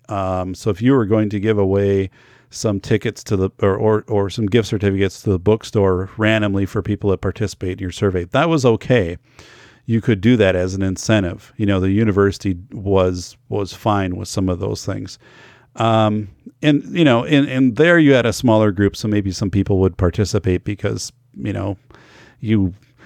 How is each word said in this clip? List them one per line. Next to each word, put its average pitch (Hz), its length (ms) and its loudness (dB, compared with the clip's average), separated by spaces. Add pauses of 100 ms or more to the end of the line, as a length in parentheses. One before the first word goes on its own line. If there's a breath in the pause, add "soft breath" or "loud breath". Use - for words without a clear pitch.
um, 92 460 -4
so - 160 -4
if 95 100 -6
you 127 120 4
were 120 120 2
going 107 240 0
to 104 100 0
give 107 200 0
away 98 500 0 (400 soft breath)
some 101 300 -4
tickets 110 460 -4
to 104 120 -2
the, 95 140 0 (100)
or, 98 140 2
or, 107 320 0
or 101 240 -2
some 113 160 -4
gift 107 220 0
certificates 98 520 -2
to - 80 -4
the 95 80 2
bookstore 95 800 0
randomly 107 480 0
for 101 160 -4
people 101 300 -2
that 92 80 0
participate 92 540 -6
in 95 60 -10
your 92 120 -6
survey, 92 340 -2
that 147 240 0
was 151 160 0
okay. 110 520 2 (680 loud breath)
You 113 160 0
could 107 180 0
do 120 180 4
that 95 180 4
as 92 180 -2
an 95 80 -4
incentive. 95 760 -2
You 107 100 0
know, 98 120 2
the 95 120 0
university 98 640 2 (140)
was, 92 640 -2 (120)
was 101 240 -6
fine 98 420 -2
with 95 120 -10
some 92 220 -2
of 90 100 -2
those 104 240 -6
things. 101 360 -10 (560 loud breath)
Um, 107 540 0 (340)
and, 147 220 2
you 175 180 0
know, 123 200 4
and, 143 240 2
and 131 280 0
there 170 240 4
you 143 140 6
had 120 120 4
a 107 80 0
smaller 110 380 2
group, 98 240 0
so - 120 -8
maybe 104 240 -2
some 92 200 -4
people 95 280 0
would 92 160 2
participate 92 680 0
because, 104 480 -6 (240)
you 104 180 -6
know, 98 240 -6 (600 loud breath)
you, 101 340 0 (320 soft breath)